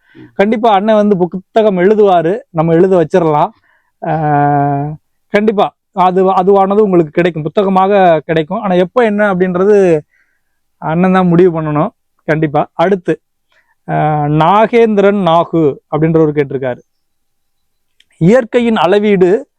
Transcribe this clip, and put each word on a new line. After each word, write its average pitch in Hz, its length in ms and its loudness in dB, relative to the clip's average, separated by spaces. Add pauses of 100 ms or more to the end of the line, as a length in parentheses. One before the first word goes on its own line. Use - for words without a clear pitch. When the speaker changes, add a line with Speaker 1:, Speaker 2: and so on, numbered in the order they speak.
(140)
Speaker 1:
ம். - 60 -20 (140)
Speaker 2:
கண்டிப்பா 220 360 0
அண்ணன் 214 260 2
வந்து 208 220 2
புத்தகம் 185 600 -2
எழுதுவாரு, 190 640 2 (100)
நம்ம 165 240 -2
எழுத 180 320 2
வச்சிடலாம். 165 440 0 (580)
ஆ, 143 880 -2 (320)
கண்டிப்பா 202 480 -2 (180)
அது, 185 380 0
அதுவானது 196 520 2
உங்களுக்கு 170 280 0
கிடைக்கும், 170 320 -2
புத்தகமாக 190 840 0
கிடைக்கும். 165 360 -4
ஆனா 190 140 -2
எப்ப 185 280 0
என்ன 208 320 -2
அப்படின்றது 185 640 0 (800)
அண்ணன் 175 340 -2
தான் 185 160 0
முடிவு 170 340 2
பண்ணணும் 151 280 -4 (340)
கண்டிப்பா. 151 500 -2
அடுத்து, 180 480 -2 (680)
அஹ், 151 400 -2
நாகேந்திரன் 202 920 2
நாகு 165 540 0 (160)
அப்படின்றவர் 160 400 0
கேட்டிருக்காரு, 135 480 -6 (1400)
"இயற்கையின் 233 580 0
அளவீடு 202 720 2 (120)